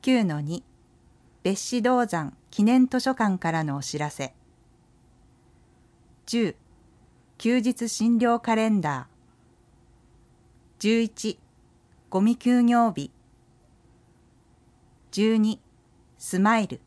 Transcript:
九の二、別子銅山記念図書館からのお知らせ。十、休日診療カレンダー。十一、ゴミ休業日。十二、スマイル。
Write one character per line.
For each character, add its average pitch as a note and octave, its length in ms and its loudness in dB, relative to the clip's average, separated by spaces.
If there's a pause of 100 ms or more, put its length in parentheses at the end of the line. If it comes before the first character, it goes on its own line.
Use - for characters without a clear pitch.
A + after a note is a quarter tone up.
九 B3+ 220 2
の D#3 160 -2
二、 D3+ 240 -8 (800)
別 G3 160 0
子 B3 220 -4
銅 B3 240 2
山 D#3+ 320 -6 (120)
記 - 140 0
念 B3+ 240 6
図 B3+ 140 -2
書 C4 120 -2
館 G3+ 260 0
か E3 120 -2
ら D#3+ 140 -2
の C#3 100 -4
お C#3+ 60 -8
知 D3 180 -8
ら D3 100 -4
せ。 - 260 -10 (1900)
十、 A#3 280 -2 (840)
休 A#3+ 220 2
日 A#3 300 -2
診 A3+ 300 0
療 A#3 200 2
カ A3+ 160 -2
レ A3 140 0
ン G#3 100 2
ダ C#3+ 300 -6 (1700)
ー。 - 0 -
十 A3+ 220 2
一、 A3 360 -6 (720)
ゴ F#3+ 120 0
ミ A#3 160 2
休 B3 260 2
業 A#3 300 4
日。 C#3+ 180 -8 (2000)
十 A3 280 0
二、 G#3+ 220 0 (600)
ス - 180 -6
マ A3 220 4
イ G3+ 80 -4
ル。 - 200 -12